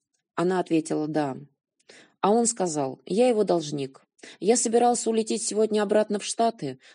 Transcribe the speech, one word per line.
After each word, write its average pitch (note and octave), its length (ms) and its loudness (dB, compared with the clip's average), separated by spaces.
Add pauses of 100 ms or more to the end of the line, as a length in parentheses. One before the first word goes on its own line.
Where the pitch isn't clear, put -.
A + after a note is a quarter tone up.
(340)
Она F3+ 260 0
ответила: D#3+ 460 -2
«Да». D3+ 300 -2 (840)
А F#3+ 100 4
он A#3 160 4
сказал: D3+ 600 -4
«Я A#3 220 2
его G#3+ 160 2
должник. D3 600 -2 (340)
Я A3+ 200 2
собирался A#3+ 500 2
улететь A3 340 -2
сегодня G#3+ 400 0
обратно G#3 360 0
в F#3+ 60 -10
Штаты, A3+ 540 -4 (160)